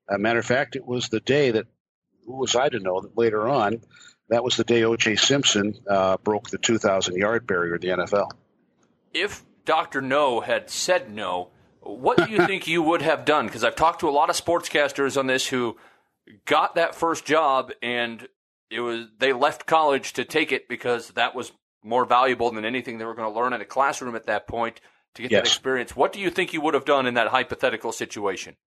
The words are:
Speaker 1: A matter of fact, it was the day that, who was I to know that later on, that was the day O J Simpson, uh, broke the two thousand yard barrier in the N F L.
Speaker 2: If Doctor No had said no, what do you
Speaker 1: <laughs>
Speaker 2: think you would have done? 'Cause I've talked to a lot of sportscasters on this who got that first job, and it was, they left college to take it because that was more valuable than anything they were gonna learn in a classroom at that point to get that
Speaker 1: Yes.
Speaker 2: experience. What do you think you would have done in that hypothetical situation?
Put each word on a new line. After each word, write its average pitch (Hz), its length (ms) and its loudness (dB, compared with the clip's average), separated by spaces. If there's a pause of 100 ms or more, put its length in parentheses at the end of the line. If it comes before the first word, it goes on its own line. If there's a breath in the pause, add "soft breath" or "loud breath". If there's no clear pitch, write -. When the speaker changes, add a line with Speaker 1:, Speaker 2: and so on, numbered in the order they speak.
Speaker 1:
A 101 80 0
matter 113 220 0
of 107 60 -2
fact, 135 300 0
it 135 100 -12
was 123 240 -4
the 110 100 -2
day 135 320 4
that, 107 140 0 (600)
who 123 100 -14
was 127 200 0
I 135 140 4
to 123 100 -4
know 95 220 -2
that 98 160 -10
later 110 300 2
on, 113 340 0 (480 loud breath)
that 117 140 2
was 123 140 0
the 113 60 2
day 117 200 4
O 113 120 2
J 113 200 0
Simpson, 107 600 2 (140)
uh, 95 280 2
broke 104 320 -4
the 95 80 -6
two 113 200 0
thousand 95 400 0
yard 113 300 0
barrier 87 280 0
in 85 60 -8
the 90 100 -4
N 90 100 -2
F 87 120 -4
L. 101 160 0 (840)
Speaker 2:
If 185 300 -4 (200)
Doctor 160 380 0
No 131 400 0
had 113 280 -2
said 180 440 -2
no, 90 360 -6 (320 soft breath)
what 127 360 -2
do 320 120 4
you 214 80 -4
Speaker 1:
<laughs> 175 100 4
Speaker 2:
think 190 200 -4
you 170 160 0
would 160 180 2
have 139 240 0
done? 143 240 2
'Cause 113 140 -4
I've 120 120 2
talked 165 260 2
to 165 80 0
a - 20 2
lot 151 180 2
of 170 60 -2
sportscasters 143 800 0
on 131 100 0
this 131 200 0
who 120 300 -2 (680 soft breath)
got 160 300 2
that 165 200 0
first 165 300 -2
job, 135 460 2 (100)
and 117 460 -4 (420)
it 113 100 -6
was, 117 280 -6 (120)
they 135 140 4
left 143 320 0
college 147 480 2
to - 120 -4
take 160 260 -2
it - 180 -4
because 120 400 -4
that 117 260 -2
was 113 160 -8 (320)
more 120 200 0
valuable 120 480 4
than 107 140 -6
anything 120 320 -6
they 110 80 -10
were 113 80 -10
gonna 110 180 -6
learn 123 220 -2
in 110 80 -4
a 98 40 -12
classroom 135 500 -2
at 110 100 -10
that 107 220 -2
point 117 340 -4 (320 soft breath)
to - 80 -18
get 120 80 -8
that 104 160 4
Speaker 1:
Yes. - 20 0
Speaker 2:
experience. 127 480 0
What 156 160 2
do 214 80 -12
you 190 120 -2
think 185 200 -2
you 160 100 -4
would 151 120 2
have 131 120 0
done 139 200 4
in 123 80 0
that 117 140 2
hypothetical 120 640 0
situation? 101 640 -6 (180)